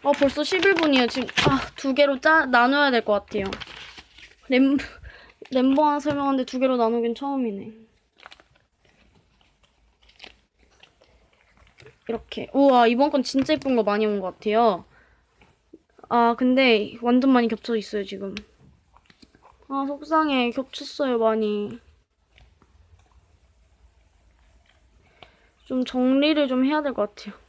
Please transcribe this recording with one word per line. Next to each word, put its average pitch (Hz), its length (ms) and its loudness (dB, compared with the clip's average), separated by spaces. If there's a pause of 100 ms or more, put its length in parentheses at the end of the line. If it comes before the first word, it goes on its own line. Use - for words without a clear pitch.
어, 285 100 0
벌써 285 320 0
십일 370 320 2
분이에요. 277 320 2
지금, 247 180 -6 (220)
아, 269 100 2 (160)
두 269 180 -4
개로 277 280 2
짜-, 311 260 4
나눠야 262 460 2
될 233 120 0
것 214 80 0 (140)
같아요. 202 180 -6 (1040)
램-, 269 300 4 (720)
램봉 269 340 2
하나 294 140 2
설명하는데 277 460 -2
두 254 160 -6
개로 262 160 0
나누긴 233 400 0
처음이네. 240 560 -6 (4000)
이렇게. - 460 -10
우와, 262 320 6
이번 247 240 2
건 277 140 0
진짜 269 300 0
예쁜 269 200 -2
거 226 80 2
많이 208 240 0
온 208 140 -2
것 185 180 -8
같아요. 214 460 0 (1200)
아, 233 300 2
근데 254 640 2
완전 247 300 2
많이 240 160 4
겹쳐 233 260 -6
있어요, 208 300 -6
지금. 196 280 -12 (1400)
아, 277 200 -4
속상해. 285 640 0
겹쳤어요, 262 680 -4
많이. 220 600 0 (3750)
좀 254 200 -4
정리를 269 600 2
좀 254 180 0
해야 302 160 0
될 285 140 -4
것 208 220 -4
같아요. - 180 -16 (140)